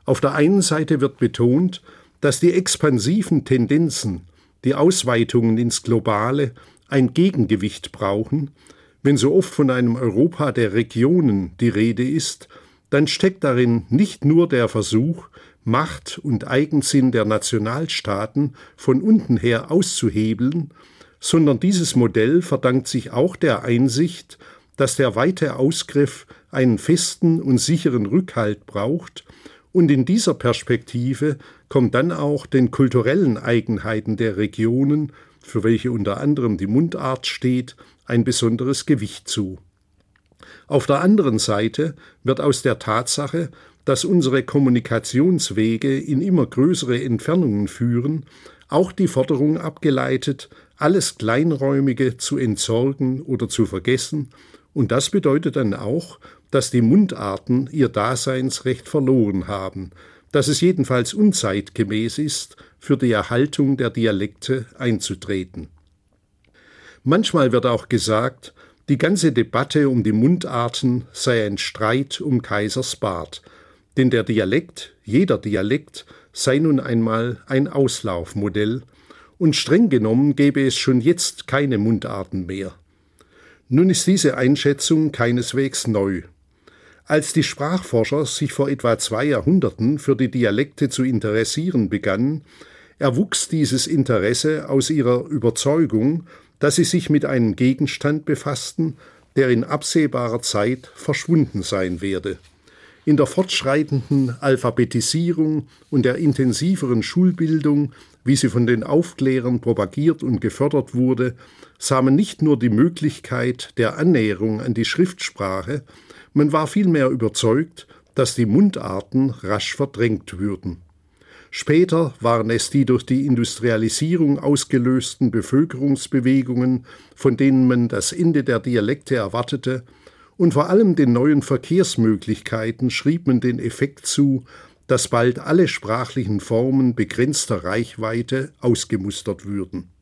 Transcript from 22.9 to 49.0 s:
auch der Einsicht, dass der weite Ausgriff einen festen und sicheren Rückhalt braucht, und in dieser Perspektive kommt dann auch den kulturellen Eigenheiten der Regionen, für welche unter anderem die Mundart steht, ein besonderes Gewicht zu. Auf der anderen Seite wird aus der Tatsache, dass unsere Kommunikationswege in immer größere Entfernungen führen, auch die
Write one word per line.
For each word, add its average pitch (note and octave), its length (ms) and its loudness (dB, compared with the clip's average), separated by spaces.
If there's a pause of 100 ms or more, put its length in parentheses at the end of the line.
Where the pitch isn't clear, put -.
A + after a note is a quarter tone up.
auch D3+ 240 0
der C3+ 300 0
Einsicht, B2+ 760 0 (380)
dass C3+ 200 0
der B2 180 2
weite D3 420 0
Ausgriff C#3+ 680 0 (240)
einen B2+ 280 2
festen E3 640 0
und B2+ 180 2
sicheren B2+ 480 0
Rückhalt G#2+ 600 -2
braucht, A#2 580 -6 (460)
und E3+ 200 4
in C3 140 4
dieser F#3+ 300 0
Perspektive B2 1040 -2 (300)
kommt B2 260 2
dann C#3+ 160 0
auch D3 360 -4
den B2+ 240 2
kulturellen B2+ 680 2
Eigenheiten A2 800 -2
der G#2+ 200 -2
Regionen, B2+ 760 0 (280)
für - 220 -6
welche A2+ 300 0
unter G2+ 280 -4
anderem B2+ 380 0
die F#2+ 80 -4
Mundart C3 600 -2
steht, B2 500 -4 (280)
ein A#2 200 0
besonderes B2 600 -2
Gewicht G#2+ 440 -2
zu. F#2+ 300 -6 (1080)
Auf C#3 200 0
der C#3 140 2
anderen F3 380 4
Seite A2+ 560 -2 (300)
wird C3 160 0
aus C#3+ 220 0
der A#2+ 160 0
Tatsache, C#3 720 -4 (340)
dass C3+ 200 0
unsere C3+ 380 2
Kommunikationswege B2 1600 0
in C#3+ 220 -2
immer F3+ 260 2
größere C3 560 0
Entfernungen B2 680 0
führen, A#2+ 560 -2 (440)
auch F#3 240 0
die F#3 160 0